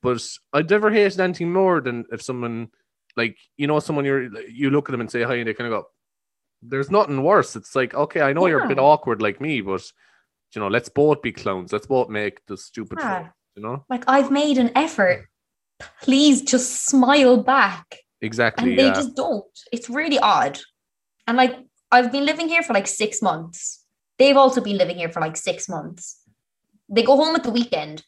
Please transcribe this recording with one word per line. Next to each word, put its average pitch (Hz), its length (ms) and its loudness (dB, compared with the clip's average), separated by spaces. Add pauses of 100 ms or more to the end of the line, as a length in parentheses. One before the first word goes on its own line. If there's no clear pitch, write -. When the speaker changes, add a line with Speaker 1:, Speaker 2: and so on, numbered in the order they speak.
Speaker 1:
But 120 180 -2 (320)
I'd 156 160 0
never 208 220 2
hated 196 300 2
anything 175 320 -4
more 185 280 2
than 120 300 -6
if 113 100 -12
someone, 117 480 -8 (480)
like, 117 200 -4 (200)
you 143 100 -4
know, 151 120 2
someone 147 260 -4
you're, 139 180 -2 (260)
you 135 200 -4
look 143 200 0
at - 40 -6
them 120 80 -4
and 110 100 -8
say 120 120 -2
hi 123 120 -2
and 120 120 -4
they 110 60 -4
kinda 120 180 -8
go, 104 140 -4 (760)
there's 135 300 -6
nothing 147 320 2
worse. 175 320 2
It's - 200 -12
like, 127 200 -2
"Okay, 151 260 -2
I 139 120 2
know 175 140 2
you're 156 180 0
a - 20 -4
bit 135 100 -2
Speaker 2:
Yeah. 131 60 2
Speaker 1:
awkward 135 380 2
like 104 200 -4
me, 143 200 -4
but, 95 220 -6 (720)
you 110 60 -6
know, 104 80 -4
let's 117 200 -2
both 147 340 2
be 120 100 -4
clowns. 92 400 -8
Let's 104 140 -6
both 127 220 0
make 104 380 -8
the 98 100 -12
stupid - 440 -10
Speaker 2:
Yeah. 190 220 -6
Speaker 1:
face," 165 80 -20 (260)
you - 60 -16
know? 127 260 -10
Speaker 2:
Like, 247 180 -6
I've 277 240 2
made 285 280 2
an 240 160 2
effort. 240 520 0 (760)
Please 277 400 4
just - 440 -2
smile 262 560 6
back. 208 540 0 (240)
Speaker 1:
Exactly, 117 500 0
Speaker 2:
And - 80 0
they 269 80 6
Speaker 1:
yeah. - 60 4
Speaker 2:
just 262 220 -2
don't. 330 300 -4 (260)
It's 233 180 -10
really 285 300 -2
odd. 143 400 2 (680)
And, 233 100 0
like, 254 200 2 (340)
I've 247 200 4
been 277 140 -2
living 311 240 -2
here 339 140 0
for, 294 100 -4
like, 196 140 0
six - 340 -6
months. 170 640 -6 (340)
They've 277 180 6
also 262 240 6
been 202 160 -4
living 175 200 0
here 170 120 -6
for, 165 120 -6
like, 160 160 -6
six - 320 -8
months. 160 500 -12 (680)
They 220 140 2
go 262 140 6
home 320 180 2
at - 80 0
the 247 80 -4
weekend. 156 560 -4